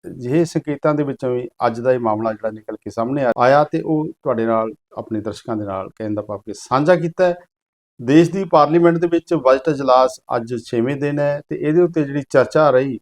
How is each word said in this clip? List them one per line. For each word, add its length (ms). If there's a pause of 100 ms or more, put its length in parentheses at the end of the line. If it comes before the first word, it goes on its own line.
ਅਜਿਹੇ 380
ਸੰਕੇਤਾਂ 500
ਦੇ 80
ਵਿੱਚੋਂ 260
ਵੀ 200 (180)
ਅੱਜ 120
ਦਾ 140
ਇਹ 60
ਮਾਮਲਾ 340
ਜਿਹੜਾ 180
ਨਿਕਲ 240
ਕੇ 140
ਸਾਹਮਣੇ 360
ਆ-, 120
ਆਇਆ 260
ਤੇ 180
ਉਹ 260 (160)
ਤੁਹਾਡੇ 220
ਨਾਲ, 280 (240)
ਆਪਣੇ 240
ਦਰਸ਼ਕਾਂ 360
ਦੇ 80
ਨਾਲ 240
ਕਹਿਣ 240
ਦਾ 80
ਭਾਵ 180
ਕਿ 140
ਸਾਂਝਾ 420
ਕੀਤਾ 300
ਹੈ। 100 (640)
ਦੇਸ਼ 300
ਦੀ 120
ਪਾਰਲੀਮੈਂਟ 540
ਦੇ 100
ਵਿੱਚ 260
ਬਜਟ 340
ਇਜਲਾਸ 520 (160)
ਅੱਜ 200 (100)
ਛੇਵੇਂ 300
ਦਿਨ 240
ਹੈ 300
ਤੇ 60
ਇਹਦੇ 260
ਉੱਤੇ 220
ਜਿਹੜੀ 260
ਚਰਚਾ 400
ਰਹੀ 320